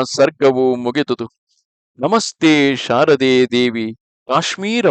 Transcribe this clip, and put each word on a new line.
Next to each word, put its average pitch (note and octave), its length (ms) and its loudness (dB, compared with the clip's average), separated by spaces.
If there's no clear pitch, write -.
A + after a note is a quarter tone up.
ಸರ್ಗವು C3+ 600 2
ಮುಗಿದುದು. B2 520 -4
ನಮಸ್ತೆ D#3+ 540 0
ಶಾರದೆ C3 580 2
ದೇವಿ, A#2+ 420 -2
ಕಾಶ್ಮೀರ G3 600 -4